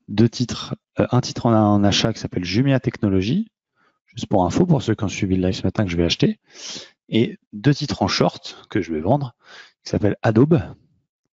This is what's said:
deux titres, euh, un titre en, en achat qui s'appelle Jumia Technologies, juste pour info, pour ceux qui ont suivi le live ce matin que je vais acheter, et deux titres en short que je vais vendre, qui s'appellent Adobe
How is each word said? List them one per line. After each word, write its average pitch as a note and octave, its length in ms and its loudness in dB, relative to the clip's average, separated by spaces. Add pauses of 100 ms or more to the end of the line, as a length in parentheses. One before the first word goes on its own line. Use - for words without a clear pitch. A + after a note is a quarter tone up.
deux G#2 200 4
titres, - 480 -4 (240)
euh, G#2 120 2
un B2 100 2
titre - 240 -8
en, A#2 80 4
en G#2 300 4
achat G2+ 280 2
qui - 80 -10
s'appelle F2+ 240 -6
Jumia B2 360 0
Technologies, G#2+ 720 -2 (560)
juste - 180 -12
pour F#2 200 2
info, F3+ 200 2
pour D3+ 160 0
ceux G#2+ 140 -2
qui - 80 -6
ont F#2 60 -4
suivi F#2+ 280 -2
le F#2 60 0
live F#2 120 0
ce - 80 -12
matin F#2+ 220 -2
que F2 60 -6
je E2+ 60 -4
vais F2 80 2
acheter, - 340 0 (680)
et - 300 0 (160)
deux G#2+ 200 0
titres - 280 -4
en G2+ 60 0
short - 640 -4
que G#2 120 -2
je E2 100 -6
vais D2+ 80 -4
vendre, B2 360 -2 (480)
qui - 80 -10
s'appellent - 320 0
Adobe B2 360 4 (720)